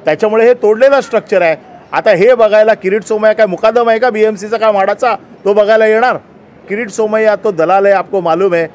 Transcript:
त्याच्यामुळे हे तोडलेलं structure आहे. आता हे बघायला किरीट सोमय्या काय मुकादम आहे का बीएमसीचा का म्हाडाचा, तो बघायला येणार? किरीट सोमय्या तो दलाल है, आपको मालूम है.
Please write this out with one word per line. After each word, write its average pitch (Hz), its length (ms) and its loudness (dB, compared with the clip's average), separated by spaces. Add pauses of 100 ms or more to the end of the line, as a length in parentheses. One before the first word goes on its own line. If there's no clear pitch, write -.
त्याच्यामुळे 214 420 0
हे 247 60 4
तोडलेलं 247 480 2
structure 208 400 -2
आहे. 160 140 0 (360)
आता 170 200 0
हे 202 240 4
बघायला 214 380 2
किरीट 202 300 -4
सोमय्या 214 320 0
काय 214 100 2
मुकादम 220 440 0
आहे 226 100 0
का 247 100 0
बीएमसीचा 214 480 -2
का 220 140 0
म्हाडाचा, 202 440 -2
तो - 380 -6
बघायला 214 320 2
येणार? 220 320 0 (520)
किरीट 208 200 -6
सोमय्या 214 460 0
तो 214 160 -4
दलाल 180 340 0
है, 202 60 4
आपको 190 300 -2
मालूम 170 320 0
है. 165 220 -2